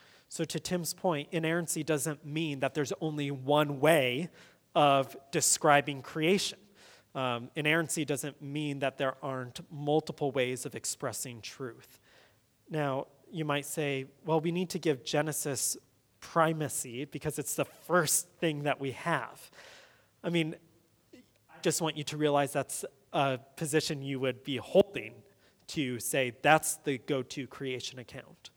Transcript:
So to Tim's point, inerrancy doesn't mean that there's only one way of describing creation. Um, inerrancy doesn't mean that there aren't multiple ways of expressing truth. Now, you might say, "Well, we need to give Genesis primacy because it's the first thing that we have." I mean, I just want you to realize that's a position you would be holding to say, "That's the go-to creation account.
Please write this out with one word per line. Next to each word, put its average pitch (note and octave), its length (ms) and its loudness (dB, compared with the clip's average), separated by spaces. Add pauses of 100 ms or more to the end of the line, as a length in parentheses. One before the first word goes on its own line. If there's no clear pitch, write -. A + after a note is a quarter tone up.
(300)
So - 140 -4
to D#3 140 -4
Tim's E3+ 360 -4
point, D3+ 360 0
inerrancy E3 520 0
doesn't D3 420 -2
mean D3+ 360 -4
that C3+ 120 0
there's D3 200 0 (100)
only D3 280 -2
one C#3+ 500 2
way C#3+ 500 4 (440)
of C#3 400 6 (160)
describing C#3+ 720 4
creation. D#3+ 580 0 (560)
Um, B2 400 -4
inerrancy D#3 520 0
doesn't C#3+ 340 -4
mean C#3+ 380 -6
that C3+ 180 -2
there C3+ 260 -2
aren't C3 380 -8 (100)
multiple D3 600 0
ways B2+ 320 0
of C#3 100 -10
expressing A#2+ 680 -8
truth. - 580 -14 (720)
Now, C#3+ 380 -2 (220)
you D#3+ 140 -6
might C#3+ 220 -2
say, C#3 400 -4 (180)
"Well, D#3+ 160 2
we E3 100 -2
need F3+ 200 -2
to F#3+ 80 -4
give D3 260 0
Genesis D3+ 720 -2 (440)
primacy D3+ 840 0
because D3 340 -6
it's - 180 -6
the D3 100 0
first - 600 2 (140)
thing D3+ 220 0
that C#3+ 180 0
we C#3 120 -4
have." C3 580 -4 (760)
I F3 60 -2
mean, E3 260 0 (580)
I - 480 -20
just F3 200 0
want D#3 160 -4
you D3 60 -6
to D3+ 120 -8
realize C#3+ 380 2
that's - 320 -4 (260)
a C#3 260 2 (160)
position D3 480 0
you C#3 160 -4
would B2+ 240 -2
be C#3 140 -4
holding A#2+ 600 2 (500)
to B2+ 320 -4
say, B2+ 440 0
"That's D3+ 340 6
the C3+ 220 -4
go-to C3 480 -4
creation B2+ 520 -8
account. - 580 -18